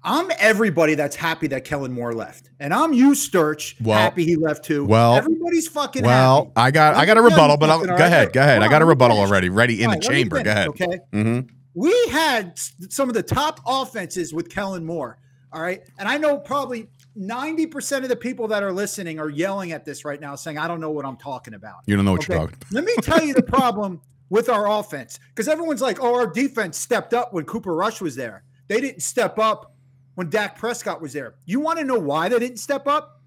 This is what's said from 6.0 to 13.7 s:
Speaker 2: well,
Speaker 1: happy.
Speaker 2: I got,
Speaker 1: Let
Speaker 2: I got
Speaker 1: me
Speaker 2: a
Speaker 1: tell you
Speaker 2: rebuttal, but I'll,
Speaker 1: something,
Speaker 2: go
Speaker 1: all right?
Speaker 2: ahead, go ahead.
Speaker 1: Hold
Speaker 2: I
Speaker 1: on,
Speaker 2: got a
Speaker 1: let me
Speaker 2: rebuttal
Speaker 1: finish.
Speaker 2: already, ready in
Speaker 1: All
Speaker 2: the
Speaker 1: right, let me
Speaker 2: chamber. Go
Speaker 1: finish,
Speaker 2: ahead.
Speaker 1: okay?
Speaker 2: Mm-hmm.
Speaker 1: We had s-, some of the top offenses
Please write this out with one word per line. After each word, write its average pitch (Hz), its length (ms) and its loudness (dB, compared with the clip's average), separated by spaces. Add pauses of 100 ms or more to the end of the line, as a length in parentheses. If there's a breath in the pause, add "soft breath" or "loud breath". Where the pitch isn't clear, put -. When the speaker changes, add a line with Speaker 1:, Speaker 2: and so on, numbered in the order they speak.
Speaker 2:
well, 131 420 6
Speaker 1:
happy. - 100 -20
Speaker 2:
I 123 160 4
got, 151 220 6
Speaker 1:
Let 143 80 4
Speaker 2:
I 165 40 4
got 214 100 4
Speaker 1:
me - 20 8
Speaker 2:
a 226 40 6
Speaker 1:
tell - 80 -
you 214 60 4
Speaker 2:
rebuttal, 147 200 8
but 156 140 2
I'll, 160 80 6
Speaker 1:
something, 180 120 -2
Speaker 2:
go 180 40 0
Speaker 1:
all 180 60 2
right? 165 60 6
Speaker 2:
ahead, 151 260 4
go 127 80 2
ahead. 143 140 6
Speaker 1:
Hold 104 80 4
Speaker 2:
I 107 40 4
Speaker 1:
on, 117 60 2
Speaker 2:
got 151 100 6
a - 20 6
Speaker 1:
let - 20 6
me - 20 6
Speaker 2:
rebuttal 127 300 6
Speaker 1:
finish. 98 120 2
Speaker 2:
already, 92 180 4
ready 110 320 2
in 117 60 2
Speaker 1:
All 110 60 2
Speaker 2:
the 131 60 0
Speaker 1:
right, - 40 -6
let 254 100 -2
me 139 60 2
Speaker 2:
chamber. 107 200 0
Go - 40 -2
Speaker 1:
finish, 107 140 0
Speaker 2:
ahead. 90 140 0
Speaker 1:
okay? 180 280 -6 (140)
Speaker 2:
Mm-hmm. 113 280 -2 (340)
Speaker 1:
We 381 360 0
had 262 380 -2
s-, - 240 -14 (180)
some 269 180 -4
of 233 60 -6
the 220 80 -2
top 302 420 -4
offenses 202 720 -6